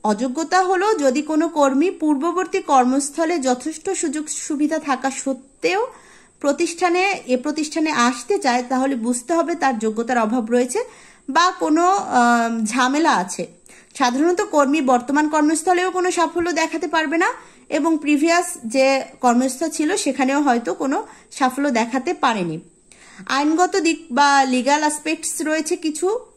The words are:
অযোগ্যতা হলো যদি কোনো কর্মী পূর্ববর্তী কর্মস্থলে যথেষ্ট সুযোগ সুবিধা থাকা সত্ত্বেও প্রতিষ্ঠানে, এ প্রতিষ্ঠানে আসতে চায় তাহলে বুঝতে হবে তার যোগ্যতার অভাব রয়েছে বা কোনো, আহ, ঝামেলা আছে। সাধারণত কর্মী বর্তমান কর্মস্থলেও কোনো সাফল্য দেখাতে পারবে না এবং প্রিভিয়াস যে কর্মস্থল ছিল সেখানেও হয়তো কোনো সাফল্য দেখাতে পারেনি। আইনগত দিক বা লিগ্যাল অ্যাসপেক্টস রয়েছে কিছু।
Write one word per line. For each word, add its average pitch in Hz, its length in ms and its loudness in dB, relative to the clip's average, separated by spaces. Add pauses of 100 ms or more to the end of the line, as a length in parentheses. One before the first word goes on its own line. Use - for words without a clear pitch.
অযোগ্যতা 269 580 0
হলো 381 320 2
যদি 285 280 0
কোনো 311 260 0
কর্মী 294 420 2
পূর্ববর্তী 330 680 -2
কর্মস্থলে 285 760 0
যথেষ্ট 262 520 -4
সুযোগ 311 380 -4
সুবিধা 302 500 -4
থাকা 277 320 -4
সত্ত্বেও 277 760 -4 (540)
প্রতিষ্ঠানে, 339 880 0
এ 247 100 2
প্রতিষ্ঠানে 302 540 -4
আসতে 254 480 0
চায় 247 300 0
তাহলে 269 280 0
বুঝতে 240 380 -4
হবে 339 200 0
তার 262 240 -2
যোগ্যতার 226 400 -2
অভাব 226 320 0
রয়েছে 262 280 0 (520)
বা 339 200 4
কোনো, 339 380 2
আহ, 240 760 2
ঝামেলা 262 460 2
আছে। 190 360 -2 (480)
সাধারণত 294 460 2
কর্মী 302 400 2
বর্তমান 269 480 2
কর্মস্থলেও 320 600 2
কোনো 359 200 0
সাফল্য 339 420 0
দেখাতে 320 360 -2
পারবে 320 300 0
না 415 140 2 (360)
এবং 311 320 0
প্রিভিয়াস 320 640 2
যে 262 400 2 (160)
কর্মস্থল 254 480 2
ছিল 320 280 -2
সেখানেও 269 460 0
হয়তো 240 320 0
কোনো 311 320 -4 (240)
সাফল্য 277 400 -2
দেখাতে 247 440 -2
পারেনি। 185 460 -2 (680)
আইনগত 311 500 2
দিক 320 340 0
বা 285 340 4
লিগ্যাল 262 360 2
অ্যাসপেক্টস 311 640 -4
রয়েছে 311 340 -2
কিছু। 349 420 -2 (180)